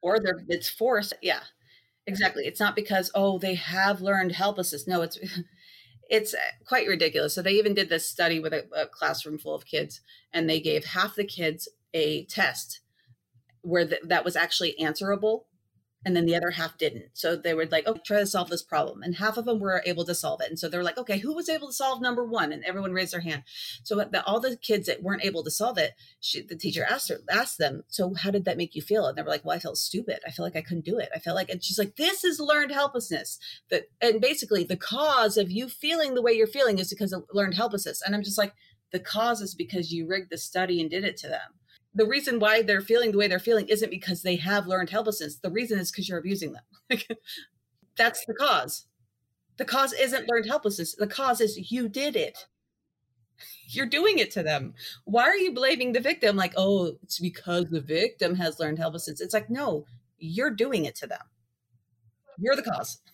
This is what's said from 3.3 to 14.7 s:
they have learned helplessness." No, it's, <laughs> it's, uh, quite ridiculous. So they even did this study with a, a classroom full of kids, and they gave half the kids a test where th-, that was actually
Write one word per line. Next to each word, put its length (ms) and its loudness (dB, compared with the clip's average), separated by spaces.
they 160 0
have 480 0
learned 300 2
helplessness." 560 -2
No, 160 2
it's, 160 -6
<laughs> 440 -20
it's, 240 2
uh, 60 -4
quite 220 2
ridiculous. 480 2
So 80 -2
they 100 2
even 220 4
did 140 0
this 200 0
study 300 2
with 140 -2
a, 220 -2
a 120 0
classroom 500 -4
full 160 -8
of 140 -8
kids, 340 -4
and 160 2
they 100 2
gave 260 0
half 300 -2
the 100 0
kids 440 -4
a 320 0
test 540 -2
where 260 2
th-, 160 -2
that 220 2
was 100 -2
actually 440 0